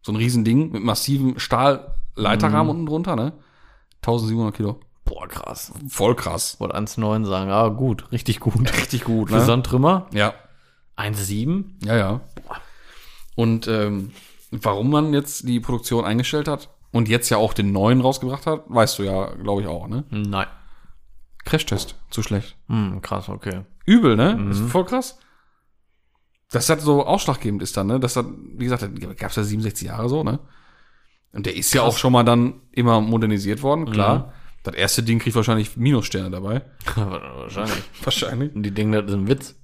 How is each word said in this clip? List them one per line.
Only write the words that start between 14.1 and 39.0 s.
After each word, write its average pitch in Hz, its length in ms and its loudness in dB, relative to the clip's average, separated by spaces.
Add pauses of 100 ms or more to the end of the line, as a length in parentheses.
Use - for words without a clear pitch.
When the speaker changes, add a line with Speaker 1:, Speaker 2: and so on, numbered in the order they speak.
Speaker 1:
warum 110 380 0
man 151 220 4
jetzt 139 360 -2
die 120 120 2
Produktion 117 440 -2
eingestellt 127 440 0
hat 143 220 -6 (220)
und 117 160 2
jetzt 117 200 2
ja 117 100 4
auch 110 160 2
den 101 180 0
neuen 110 280 6
rausgebracht 131 460 0
hat, 156 220 -2
weißt 113 300 2
du 101 40 -2
ja, 95 320 -2
glaub 98 260 -2
ich, 104 60 -4
auch, 87 220 -6
ne? 120 220 -4
Speaker 2:
Nein. 101 360 -2 (1000)
Speaker 1:
Crashtest, - 520 -2 (140)
zu 110 120 -4
schlecht. - 340 -4 (120)
Speaker 2:
Hm, 98 340 -2
krass, - 260 -6
okay. 98 340 -8 (240)
Speaker 1:
Übel, 185 300 8
ne? 156 200 4
Speaker 2:
Mhm. 101 140 -2
Speaker 1:
Ist 101 120 0
voll 143 220 0
krass. 254 340 -4 (1300)
Das - 200 0
hat 151 100 2
so 147 260 4
ausschlaggebend 120 560 -2
ist - 140 -8
dann, 98 120 0
ne? 127 120 2
Das 127 160 0
hat, 120 100 0 (300)
wie 123 80 -6
gesagt, 123 180 -2
das 101 340 -10
gab's - 200 -6
ja 110 80 0
siebenundsechzig 107 440 -4
Jahre 110 200 -4
so, 151 160 0
ne? - 140 -2 (960)
Und 104 140 -8
der 87 100 -4
ist 90 180 -2
ja 127 80 6
Speaker 2:
Krass. 113 120 4
Speaker 1:
auch - 40 -4
schon 127 140 4
mal 123 120 8
dann 120 360 4 (120)
immer 117 280 4
modernisiert 107 600 0
worden, 143 280 0
klar. 107 280 4
Speaker 2:
Mhm. 135 60 -4 (380)
Speaker 1:
Das - 120 -8
erste 98 280 0
Ding 113 160 2
kriegt 117 180 -2
wahrscheinlich 110 400 0
Minussterne 117 540 0
dabei. 98 320 -4 (160)
Speaker 2:
<laughs> - 180 -8
Wahrscheinlich. 95 840 -6 (200)
Speaker 1:
Wahrscheinlich. 135 520 -2
Speaker 2:
Und 104 80 -4
die 104 100 -4
Dinger, 107 300 2